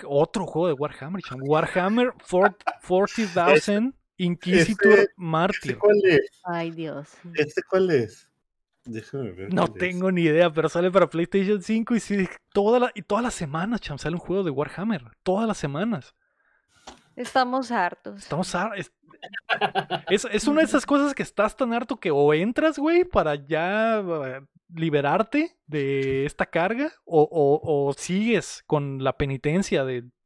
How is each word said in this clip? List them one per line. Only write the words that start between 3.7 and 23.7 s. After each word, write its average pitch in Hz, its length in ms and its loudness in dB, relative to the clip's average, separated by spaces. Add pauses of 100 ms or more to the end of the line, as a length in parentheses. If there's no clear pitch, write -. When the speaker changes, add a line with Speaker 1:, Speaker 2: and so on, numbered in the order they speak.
Speaker 2:
Ese, - 100 -10 (200)
Speaker 1:
Inquisitor 180 760 4
Speaker 2:
ese, 202 240 6
Speaker 1:
Martyr. 165 560 -2
Speaker 2:
¿ese - 60 -6
cuál 208 260 4
es? 160 400 2
Speaker 3:
Ay, 170 260 -6
Dios. 151 420 -10 (220)
Speaker 2:
¿Este 151 340 -4
cuál 185 220 2
es? 123 400 -2 (540)
Déjame 113 480 -10
ver 92 200 -10
Speaker 1:
No 170 140 2
Speaker 2:
cuál 165 80 -6
es. - 60 -16
Speaker 1:
tengo 185 320 -2
ni 175 100 0
idea, 165 300 4
pero 156 160 -2
sale 175 240 0
para 180 180 4
PlayStation 190 500 0
cinco 226 360 -2
y - 20 2
sí, 196 300 -2 (240)
toda 214 260 2
la, 240 160 0
y 208 80 -12
todas 214 220 -2
las 240 100 -4
semanas, 180 460 -4
cham, 143 180 -10
sale 151 160 -4
un 170 60 -6
juego 190 240 -4
de 160 80 -2
Warhammer. 151 500 -4 (220)
Todas 196 240 0
las 202 100 -4
semanas. 156 560 -6 (1000)
Speaker 3:
Estamos 247 560 -2
hartos. 180 500 -4
Speaker 1:
Estamos 160 320 -6
har-, 202 240 -4
es, - 140 -10 (1160)
es, 208 220 0
es 208 160 -2
una 294 140 2
de 311 60 4
esas - 200 0
cosas 277 300 2
que - 80 -4
estás - 320 -2
tan 233 160 -2
harto 233 260 -4
que 170 140 -2
o 143 200 6
entras, 247 460 0
güey, 330 260 4
para 170 300 0
ya, 180 640 0 (260)